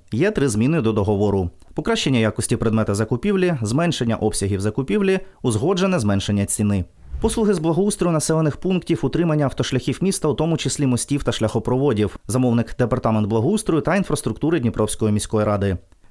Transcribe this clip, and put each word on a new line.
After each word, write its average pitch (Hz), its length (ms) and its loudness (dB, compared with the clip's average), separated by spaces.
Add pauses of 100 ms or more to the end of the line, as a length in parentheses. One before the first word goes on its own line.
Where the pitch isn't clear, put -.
(120)
Є 160 200 0
три 143 180 0
зміни 135 320 2
до 110 120 2
договору: 101 560 2 (240)
покращення 151 460 0
якості 110 360 0
предмета 107 400 0
закупівлі, 180 640 0
зменшення 123 540 0
обсягів 98 460 -2
закупівлі, 190 580 0 (220)
узгоджене 175 580 0
зменшення 101 460 0
ціни. 101 400 0 (360)
Послуги 220 320 0
з 175 60 -2
благоустрою 170 540 0
населених 156 440 0
пунктів, 180 440 -2
утримання 151 440 0
автошляхів 127 560 0
міста, 185 260 0
у 147 60 2
тому 156 240 0
числі 143 280 -2
мостів 131 380 0
та 120 80 0
шляхопроводів. 113 960 0
Замовник — 117 520 0
департамент 113 480 0
благоустрою 143 540 0
та 156 140 0
інфраструктури 156 640 0
Дніпровської 110 520 0
міської 107 340 0
ради. 101 320 0 (340)